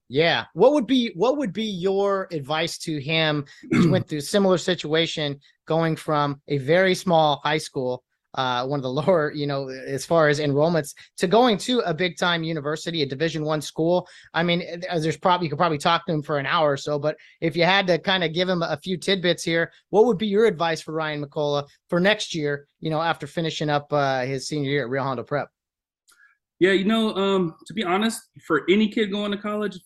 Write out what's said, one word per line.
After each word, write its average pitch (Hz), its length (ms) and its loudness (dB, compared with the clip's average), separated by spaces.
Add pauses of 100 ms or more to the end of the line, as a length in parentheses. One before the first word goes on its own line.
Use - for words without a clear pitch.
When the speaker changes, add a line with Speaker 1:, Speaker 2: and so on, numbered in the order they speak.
Speaker 1:
Yeah. 139 360 2 (100)
What 233 200 6
would 277 120 2
be, 240 300 2
what 247 220 2
would 247 140 -4
be 220 120 -4
your 196 680 -2
advice 156 480 -4
to 151 220 -6
him? 151 460 0 (260)
He 175 160 6
Speaker 2:
<clears throat> - 20 4
Speaker 1:
went 180 180 2
through 151 100 -4
a 143 40 -4
similar 185 360 2
situation, 156 840 -2 (260)
going 160 300 0
from 147 500 -2
a 143 120 -2
very 180 360 2
small 160 480 2
high 151 160 0
school, 127 460 -6 (300)
uh, 127 320 -2
one 143 140 -4
of - 20 -4
the 127 80 -4
<laughs> 139 180 -4
lower, 160 240 2
you 147 140 -6
know, 139 220 -6
as 131 360 -8
far 165 240 4
as 147 120 2
enrollments, 151 520 0 (240)
to 196 100 0
going 220 300 4
to 247 240 -2
a 170 140 -2
big 175 220 -4
time 170 260 -2
university, 160 600 -4
a 139 40 4
Division 151 380 -2
One 156 160 0
school. 170 460 0 (280)
I 160 80 2
mean, 175 200 2
eh, 175 360 -6
there's 156 180 -2
probably, 180 300 2
you 143 40 -6
could 143 80 -4
probably 165 200 0
talk 170 280 2
to 175 60 -4
him 151 100 -2
for 147 160 -4
an 135 80 -4
hour 151 260 2
or 139 40 0
so, 147 220 -4
but 151 180 -2 (240)
if 160 160 -2
you 165 80 2
had 190 220 4
to 175 120 4
kinda 185 300 0
give 175 200 -2
him 180 140 0
a 160 140 -2
few 180 200 -6
tidbits 175 480 0
here, 165 280 -2 (180)
what 208 160 6
would 214 120 2
be 220 80 -2
your 208 200 4
advice 165 340 0
for - 120 -12
Ryan 151 320 -4
McCullough 143 420 -2 (220)
for 175 120 0
next 208 340 0
year, 143 320 -4 (140)
you 160 100 -4
know, 156 100 -2
after 160 260 -2
finishing 156 440 -4
up, 143 220 0
uh, 139 300 0
his 135 260 -6
senior 143 220 -4
year 143 120 0
at 117 60 -8
Rio 131 160 -4
Hondo 127 180 -4
Prep? 131 260 -4 (1120)
Speaker 2:
Yeah, 196 120 6
you 196 120 2
know, 220 300 0
um, 190 400 0 (120)
to 165 80 -14
be 208 100 -4
honest, 208 360 0 (260)
for 151 240 2
any 214 180 4
kid 214 220 -2
going 208 220 -4
to 202 60 -2
college, 208 480 -6